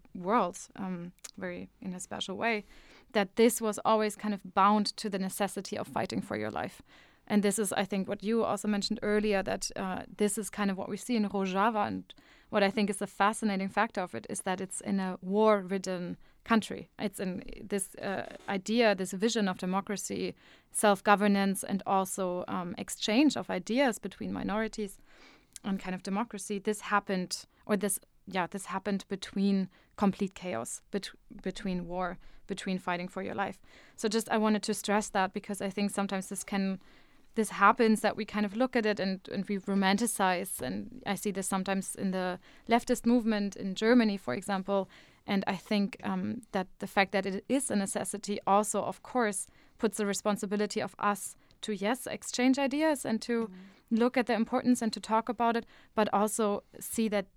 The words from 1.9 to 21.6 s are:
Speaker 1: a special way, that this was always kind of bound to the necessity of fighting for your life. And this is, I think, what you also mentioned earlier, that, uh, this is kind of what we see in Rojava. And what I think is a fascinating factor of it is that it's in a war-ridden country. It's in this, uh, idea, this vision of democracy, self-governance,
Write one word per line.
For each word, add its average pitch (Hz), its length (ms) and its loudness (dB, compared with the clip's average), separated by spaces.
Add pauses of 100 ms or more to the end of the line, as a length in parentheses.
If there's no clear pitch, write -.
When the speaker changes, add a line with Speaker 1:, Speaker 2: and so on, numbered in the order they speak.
Speaker 1:
a 180 40 -10
special - 380 -8
way, 214 280 0 (460)
that 202 240 0
this 233 260 6
was 214 240 -2
always 220 300 4
kind 208 200 -4
of 185 200 -12
bound 202 440 6
to 214 120 -4
the 190 80 -2
necessity 190 580 -2
of - 120 -6
fighting - 340 -2
for - 140 -4
your 107 160 -4
life. - 280 -6 (460)
And 208 160 4
this 202 160 2
is, 202 140 0
I 196 120 2
think, 190 240 -2
what 196 140 -6
you 220 220 2
also 208 240 -2
mentioned 208 340 0
earlier, 208 400 2
that, - 340 -4
uh, 185 260 -4 (140)
this 208 220 0
is 202 120 -6
kind 202 200 -2
of 185 60 -2
what 190 120 -6
we 208 80 -6
see 240 200 -2
in 208 120 2
Rojava. 202 580 0
And 190 180 -6 (460)
what 208 140 4
I 196 60 4
think 208 200 0
is 196 100 -4
a 202 60 -4
fascinating 196 640 0
factor 208 340 0
of 185 120 -8
it - 140 -8
is - 140 -6
that 190 180 -2
it's 190 200 -8
in 196 200 0
a 185 220 -4
war-ridden 190 960 2 (280)
country. - 440 0 (100)
It's - 220 -6
in 185 240 -6 (220)
this, 202 280 -4
uh, - 300 -6 (240)
idea, 208 460 2
this 185 180 -4
vision 208 360 0
of 185 80 -2
democracy, 190 800 -4 (380)
self-governance, 196 880 4